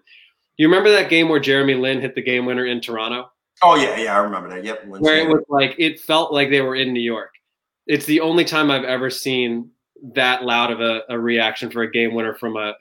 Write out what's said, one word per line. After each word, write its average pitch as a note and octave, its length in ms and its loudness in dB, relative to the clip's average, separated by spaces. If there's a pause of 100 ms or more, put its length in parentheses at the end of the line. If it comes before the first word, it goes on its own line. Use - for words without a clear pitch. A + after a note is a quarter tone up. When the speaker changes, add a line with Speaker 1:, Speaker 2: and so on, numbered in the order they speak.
(580)
Speaker 1:
you D#3 100 6
remember G3 240 6
that F#3+ 180 4
game E3 200 4
where D#3 100 4
Jeremy C#3 360 2
Lin C3 260 -2
hit C3 140 -6
the B2+ 60 -6
game B2 240 -2
winner B2 200 -2
in A#2+ 160 -4
Toronto? A#2 500 -8 (300)
Speaker 2:
Oh, E3+ 140 8
yeah, C3 220 0
yeah, G#2+ 180 -2
I G2+ 40 4
remember F#2+ 300 -2
that. F#2 140 -12
Yep. A2 240 -10
Lin G2 140 -10
Speaker 1:
Where D#3 160 4
it D#3+ 60 2
Speaker 2:
Samuels. D#3 160 2
Speaker 1:
was - 100 -8
like, C#3 280 0
it D#3+ 220 -2
felt D#3+ 340 -2
like C#3+ 160 2
they C#3 120 2
were C3 140 -2
in B2+ 180 -2
New A#2+ 80 -2
York. A2+ 300 -4 (560)
It's D3+ 180 0
the D#3 160 2
only E3 240 2
time D#3 260 0
I've C3 120 0
ever B2+ 260 -2
seen B2 600 -4 (440)
that B2+ 300 0
loud A#2+ 280 0
of A2+ 100 -6
a, A2+ 280 -2
a A#2 100 -6
reaction A2+ 500 -2
for A#2 140 -4
a A2 80 -6
game A#2 220 0
winner A2+ 200 -4
from A2+ 240 -8
a, G#2+ 240 -6